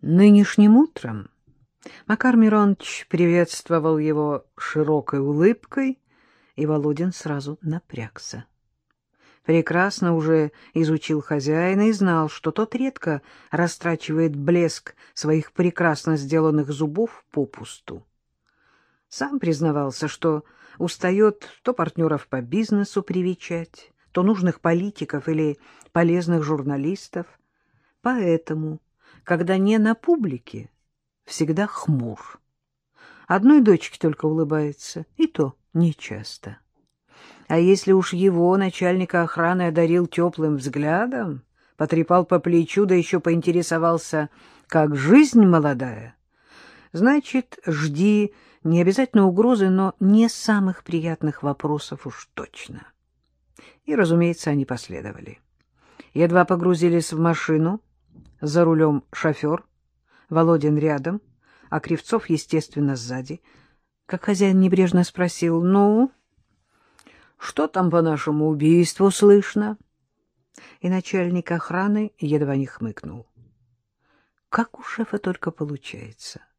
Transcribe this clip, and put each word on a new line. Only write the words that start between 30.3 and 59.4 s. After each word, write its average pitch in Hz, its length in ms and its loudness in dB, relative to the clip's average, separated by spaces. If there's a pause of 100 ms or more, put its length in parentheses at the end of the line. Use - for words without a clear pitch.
всегда 160 420 -4
хмур. 123 760 -6 (840)
Одной 240 340 6
дочке 208 400 2
только 160 260 -2
улыбается, 156 800 -4 (100)
и 320 100 2
то 143 280 -4 (200)
нечасто. 110 840 -4 (880)
А 160 120 0
если 190 340 4
уж 190 200 2
его, 180 440 2
начальника 185 680 0
охраны, 170 460 0
одарил 170 380 2
тёплым 160 500 -2
взглядом, 151 840 -4 (340)
потрепал 165 480 0
по 180 140 0
плечу, 175 480 0
да 185 80 2
ещё 180 260 0
поинтересовался, 165 1120 0 (360)
как 151 300 0
жизнь 226 480 6
молодая, 131 720 0 (760)
значит, 254 760 -2
жди 175 680 0 (320)
не 165 160 2
обязательно 196 460 2
угрозы, 202 420 2
но 190 320 0
не 214 280 4
самых 202 540 -2
приятных 160 600 -6
вопросов 143 640 -6
уж - 280 -16
точно. - 520 -16 (960)
И, 302 100 -6
разумеется, 170 560 0
они 143 140 -2
последовали. 104 760 -14 (760)
Едва 170 300 2
погрузились 170 680 0
в 156 80 -4
машину — 165 600 0 (600)
за 151 240 2
рулём 156 480 2
шофёр, 156 540 -4 (640)